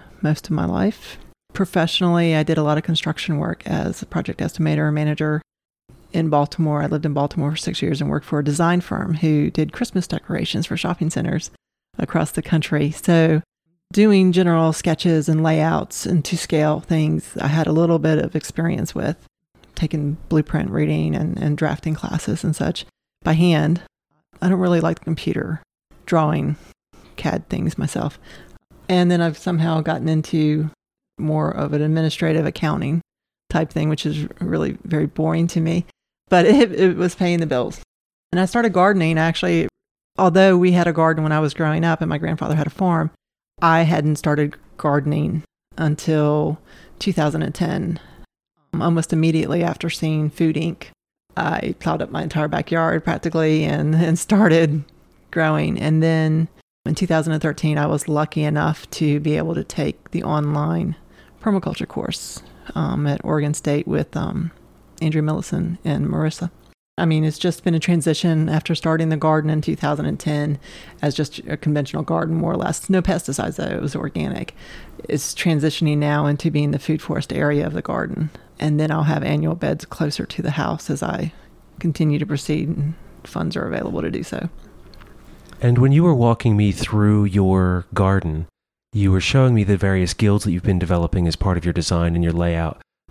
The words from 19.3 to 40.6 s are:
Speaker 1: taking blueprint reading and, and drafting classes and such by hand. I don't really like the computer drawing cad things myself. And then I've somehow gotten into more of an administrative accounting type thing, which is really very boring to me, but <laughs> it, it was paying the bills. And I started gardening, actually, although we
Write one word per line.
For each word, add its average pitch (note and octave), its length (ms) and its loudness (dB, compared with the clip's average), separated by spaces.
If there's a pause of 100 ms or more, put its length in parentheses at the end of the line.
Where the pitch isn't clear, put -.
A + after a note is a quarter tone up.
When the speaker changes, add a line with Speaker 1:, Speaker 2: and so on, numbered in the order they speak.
Speaker 1:
taking D3+ 420 -2 (120)
blueprint D3+ 420 0
reading D#3 460 0
and, E3 220 -4
and D3 200 0
drafting D#3 360 -2
classes - 500 -4
and D#3 100 0
such - 300 -4 (400)
by D#3+ 80 2
hand. D#3+ 500 4 (580)
I F3+ 80 0
don't F#3 120 2
really F3 200 2
like E3 200 -2
the - 40 -20
computer - 560 -4 (460)
drawing D3+ 500 2 (600)
cad - 320 -4
things - 300 -4
myself. - 420 -4 (680)
And F3+ 220 4
then F3 100 2
I've E3 180 0
somehow E3 420 0
gotten D#3 280 -2
into D#3 640 0 (500)
more D#3 300 0
of D3 220 -4
an D3 100 2
administrative D#3+ 640 0
accounting D3+ 540 -2 (500)
type D#3+ 220 -2
thing, D#3 160 0
which D#3 180 -2
is D3+ 220 -4 (120)
really D#3+ 440 -4
very D#3 220 -2
boring D#3+ 420 0
to E3+ 120 -2
me, E3 240 0 (440)
but F3+ 180 6
<laughs> - 0 -
it, A3+ 240 8
it F3+ 260 2
was F3+ 200 -2
paying F3 240 0
the E3 60 0
bills. B2 340 -2 (500)
And F3 100 0
I F#3 40 4
started A3+ 280 2
gardening, F3+ 460 4
actually, E3 480 0 (500)
although F#3+ 400 6
we F3+ 140 6